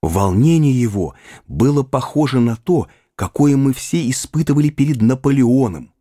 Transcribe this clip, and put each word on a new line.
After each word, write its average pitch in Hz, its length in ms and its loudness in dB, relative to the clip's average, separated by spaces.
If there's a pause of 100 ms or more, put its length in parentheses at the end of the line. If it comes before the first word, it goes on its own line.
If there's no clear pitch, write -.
Волнение 120 760 2
его 101 360 -2 (340)
было 139 340 0
похоже 135 560 -2
на 120 180 0
то, 139 320 -2 (280)
какое 143 400 0
мы 135 160 2
все - 360 -4
испытывали 147 600 -2
перед 143 340 0
Наполеоном 123 1000 0